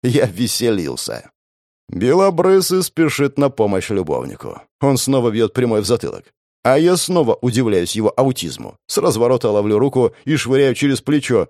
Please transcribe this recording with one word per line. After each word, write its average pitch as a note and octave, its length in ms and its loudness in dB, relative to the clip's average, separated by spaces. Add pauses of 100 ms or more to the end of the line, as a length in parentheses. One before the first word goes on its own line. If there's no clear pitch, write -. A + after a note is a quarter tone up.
Я B2 240 2
веселился. F#2 1040 -4 (580)
Белобрысый F#3 920 2
спешит C#3+ 560 -2
на C#3+ 100 2
помощь G2+ 420 -2
любовнику. C#2 680 -6 (200)
Он C#3 180 2
снова B2+ 320 0
бьёт A2 240 0
прямой A#2 260 0
в F#2+ 60 -4
затылок. - 460 -4 (320)
А C3 140 4
я F3 180 4
снова E3 440 0
удивляюсь G#2+ 560 0
его G#2+ 200 0
аутизму. G#2 600 -4 (100)
С - 120 -2
разворота A#2+ 520 0
ловлю G#2 280 0
руку B2+ 360 0 (100)
и D3 120 -2
швыряю C3 380 2
через C#3 260 0
плечо, B2+ 480 0